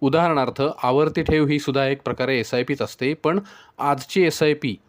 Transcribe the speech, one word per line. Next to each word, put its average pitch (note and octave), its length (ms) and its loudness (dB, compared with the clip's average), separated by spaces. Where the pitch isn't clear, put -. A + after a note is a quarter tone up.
उदाहरणार्थ, C#3 640 2
आवर्ती D3+ 400 2
ठेव D3+ 240 2
ही D3 120 0
सुद्धा C#3 280 0
एक C#3 160 -2
प्रकारे B2+ 360 -2
एसआयपीच B2 440 -2
असते, B2+ 320 -4
पण F3 260 0
आजची C#3+ 440 0
एसआयपी D3 540 0